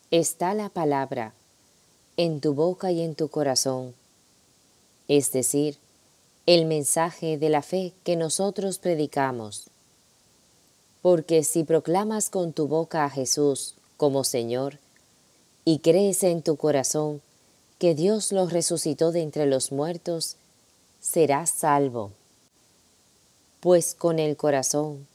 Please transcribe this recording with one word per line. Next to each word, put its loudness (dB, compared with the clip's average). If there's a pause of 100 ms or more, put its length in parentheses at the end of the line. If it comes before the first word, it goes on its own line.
está 0
la -6
palabra, -4 (800)
en 0
tu 0
boca 0
y -2
en -4
tu -4
corazón, -2 (1160)
es 2
decir, -2 (680)
el 6
mensaje -2
de 0
la 2
fe -6 (100)
que 0
nosotros -2
predicamos. -4 (1400)
Porque 4
si 0
proclamas 0
con -4
tu -2
boca -2
a 0
Jesús -2 (240)
como 2
Señor -4 (880)
y 2
crees 4
en 2
tu 2
corazón 0 (560)
que 4
Dios 0
lo 2
resucitó 0
de 0
entre -2
los 0
muertos, -4 (680)
serás 2
salvo. 0 (1500)
Pues 4
con 0
el 0
corazón -2